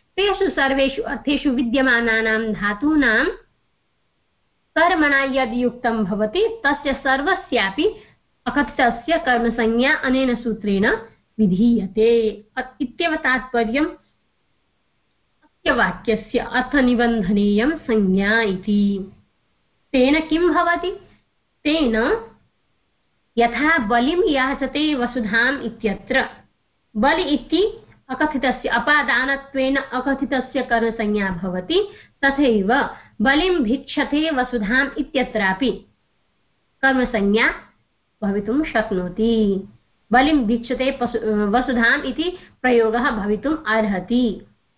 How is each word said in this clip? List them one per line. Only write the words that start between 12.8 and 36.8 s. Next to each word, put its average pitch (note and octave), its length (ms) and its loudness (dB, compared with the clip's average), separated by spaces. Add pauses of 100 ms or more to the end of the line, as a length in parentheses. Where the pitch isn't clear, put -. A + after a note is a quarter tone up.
इत्येव D#4+ 340 -2
तात्पर्यम् B3+ 720 0 (1600)
अस्य - 280 -4
वाक्यस्य A3 680 -2
अर्थनिबन्धनेयं A#3 1400 2
संज्ञा G#3 640 2
इति। G3+ 720 0 (800)
तेन C#4 360 2
किं E4+ 220 2
भवति? E4+ 420 0 (720)
तेन D4 320 2 (1400)
यथा A#3 400 2
बलिं C4 520 2
याचते C#4 680 -2
वसुधाम् A#3+ 640 -2
इत्यत्र A#3 640 -4 (720)
बलि D#4 260 2
इति E4 600 -2 (240)
अकथितस्य, C#4 600 -2
अपादानत्वेन C4+ 1080 0
अकथितस्य C4 840 -2
कर्मसंज्ञा A3 680 0
भवति, F#3 640 -2 (340)
तथैव B3 640 2 (320)
बलिं D#4+ 380 2
भिक्षते C#4+ 720 -2
वसुधाम् B3 640 -2
इत्यत्रापि A3+ 760 -2 (1080)